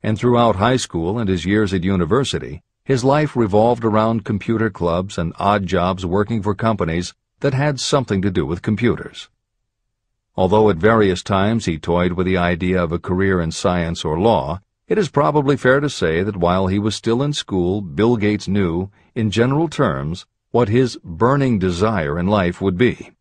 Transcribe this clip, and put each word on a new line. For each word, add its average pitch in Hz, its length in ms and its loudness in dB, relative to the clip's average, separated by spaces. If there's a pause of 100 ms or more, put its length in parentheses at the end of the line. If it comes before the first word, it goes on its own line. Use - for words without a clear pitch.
And 107 160 -2
throughout 120 380 2
high 120 220 2
school 87 400 -4
and 107 100 -2
his 87 160 0
years 98 300 0
at 87 100 -2
university, 92 760 -2 (220)
his 131 200 -2
life 147 320 2
revolved 117 480 2
around 110 400 2
computer 110 460 -2
clubs 90 480 -2
and 82 200 -4
odd 98 280 0
jobs 92 400 -2
working 104 360 0
for 101 120 -2
companies 90 580 -2 (280)
that 139 120 0
had 135 260 -2
something 113 440 0
to 101 80 0
do 87 160 -2
with 87 160 -6
computers. 107 680 -2 (1080)
Although 101 340 4
at 85 80 -2
various 104 440 2
times 104 440 0
he 82 120 -2
toyed 87 340 0
with 87 120 -2
the 92 140 0
idea 90 440 0
of 82 100 -2
a 87 60 -4
career 92 440 0
in 82 80 -2
science 85 560 -2
or 80 120 -2
law, 90 440 0 (260)
it 180 80 0
is 190 140 0
probably 147 440 2
fair 131 260 2
to 147 100 -4
say 82 320 -2
that 101 160 -4
while 90 300 2
he 98 100 0
was 104 180 -2
still 117 260 -2
in 147 120 -2
school, 95 480 -2
Bill 101 340 0
Gates 104 320 -2
knew, 95 420 0 (240)
in 110 160 -2
general 135 380 2
terms, 82 560 -2 (260)
what 117 200 2
his 120 340 2
burning 120 540 2
desire 87 600 0
in 87 80 -2
life 95 360 0
would 95 160 0
be. - 320 0 (100)